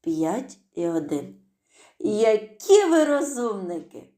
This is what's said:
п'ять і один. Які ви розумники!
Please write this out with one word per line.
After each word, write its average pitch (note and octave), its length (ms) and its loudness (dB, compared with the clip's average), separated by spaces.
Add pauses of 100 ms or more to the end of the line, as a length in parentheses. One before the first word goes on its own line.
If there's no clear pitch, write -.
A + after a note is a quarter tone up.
п'ять E3 560 -4 (160)
і E3+ 140 -4
один. D3+ 540 -6 (580)
Які A3 840 2
ви D#4+ 180 4
розумники! A#3+ 1160 -4